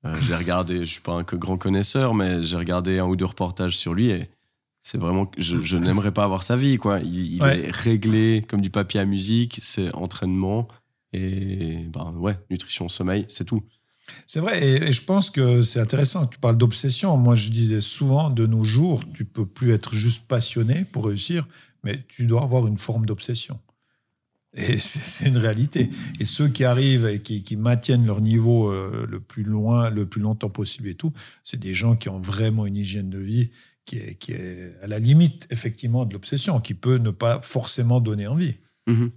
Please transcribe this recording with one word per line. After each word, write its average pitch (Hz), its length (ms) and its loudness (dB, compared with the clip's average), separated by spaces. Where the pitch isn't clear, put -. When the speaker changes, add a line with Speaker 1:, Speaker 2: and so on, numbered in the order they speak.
Speaker 1:
Euh, 78 160 -6
j'ai 85 120 0
regardé, 87 520 -2
je 82 60 -6
suis - 100 -6
pas 87 100 -6
un 87 100 -2
que 87 140 -6
grand 92 220 -2
connaisseur, 107 560 2
mais 92 280 0
j'ai 82 140 -4
regardé 90 420 0
un 92 60 0
ou 92 100 0
deux 92 120 0
reportages 90 500 -4
sur - 160 -4
lui 110 160 2
et 87 220 -2
c'est - 160 -8
vraiment 92 300 0
que - 120 -12
je, 85 220 0
je 87 160 -2
n'aimerais 90 360 2
pas 104 120 0
avoir 95 180 -2
sa 120 140 0
vie, 135 220 2
quoi. 101 220 0
Il, 87 340 -4
il 90 80 0
Speaker 2:
Ouais. 135 240 2
Speaker 1:
est 80 40 -6
réglé 110 800 2
comme 101 140 0
du 95 80 -2
papier 101 300 -2
à 98 40 2
musique, 101 560 0
c'est - 340 -4
entraînement 95 720 -2
et, 95 800 -4
ben, 82 240 -8
ouais, 92 220 -4
nutrition, 87 380 -6
sommeil, 95 400 -2
c'est - 160 -6
tout. 104 180 -2
Speaker 2:
C'est - 140 -2
vrai, 180 260 2
et, 135 220 4
et 139 40 4
je 120 120 0
pense 190 260 2
que 123 320 4
c'est 117 180 0
intéressant 143 460 2
que 117 80 -4
tu - 60 -20
parles 117 160 4
d'obsession. 127 600 2
Moi, 120 180 6
je 107 160 2
disais 110 300 2
souvent, 143 500 0
de 117 160 2
nos 110 180 4
jours, 131 380 2
tu - 100 -6
peux 101 220 -6
plus 120 260 0
être 104 220 0
juste 113 320 0
passionné 120 580 0
pour - 220 -6
réussir, 120 400 -2
mais 101 240 -4
tu - 180 -2
dois 117 160 4
avoir 123 240 2
une 104 120 0
forme 110 280 -2
d'obsession. 113 540 -6
Et 107 240 0
c'est, - 220 -2
c'est - 280 0
une 127 100 4
réalité. 113 500 0
Et 107 60 0
ceux 147 220 2
qui 131 160 0
arrivent 127 420 4
et 104 160 -2
qui, 104 200 -6
qui 107 140 -6
maintiennent 120 500 4
leur 104 140 2
niveau, 113 500 4
euh, 98 380 -4
le 101 120 -8
plus 104 240 -8
loin, 110 460 2
le 104 160 -2
plus 104 140 -6
longtemps 107 300 -2
possible 104 380 -6
et 90 60 -8
tout, 156 180 -4
c'est - 160 -10
des 95 160 -8
gens 117 220 2
qui 110 140 -6
ont 95 100 -8
vraiment 107 460 -2
une 101 100 -4
hygiène 98 340 -6
de 98 80 -10
vie 113 320 0
qui 127 100 -10
est, 107 200 -10
qui - 160 -12
est 90 500 -12
à 98 40 -12
la 107 120 -6
limite, 143 520 4
effectivement, 120 540 -2
de 101 80 -4
l'obsession, 131 480 -2
qui - 140 -6
peut 123 240 0
ne 110 120 0
pas 117 300 0
forcément 120 600 0
donner 107 260 -2
envie. 143 300 0
Speaker 1:
Mhm. 120 300 2